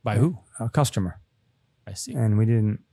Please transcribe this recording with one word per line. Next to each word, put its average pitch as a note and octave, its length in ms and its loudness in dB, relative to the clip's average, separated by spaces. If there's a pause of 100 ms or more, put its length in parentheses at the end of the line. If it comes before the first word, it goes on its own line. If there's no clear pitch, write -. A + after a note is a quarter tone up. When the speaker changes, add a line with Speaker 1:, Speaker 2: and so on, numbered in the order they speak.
Speaker 1:
By G#2+ 140 0
who? C#3+ 200 2 (220)
Speaker 2:
A A2+ 100 -4
customer. G2+ 500 0 (680)
Speaker 1:
I G2+ 60 -12
see. B3 200 -12
Speaker 2:
And A2 240 2
we A2 80 4
didn't A2 360 0 (120)